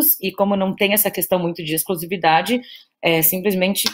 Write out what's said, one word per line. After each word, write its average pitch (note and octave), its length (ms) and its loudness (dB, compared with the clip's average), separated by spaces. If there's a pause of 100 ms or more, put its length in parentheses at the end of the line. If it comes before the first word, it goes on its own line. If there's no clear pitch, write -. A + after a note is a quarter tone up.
(220)
e F#3+ 80 -2
como G3+ 240 0
não F#3+ 220 0
tem G3+ 160 2
essa G#3 180 2
questão F#3 300 0
muito E3+ 240 -4
de D#3 100 -4
exclusividade, E3+ 840 0 (420)
é, E3 180 2
simplesmente, F#3 640 0 (120)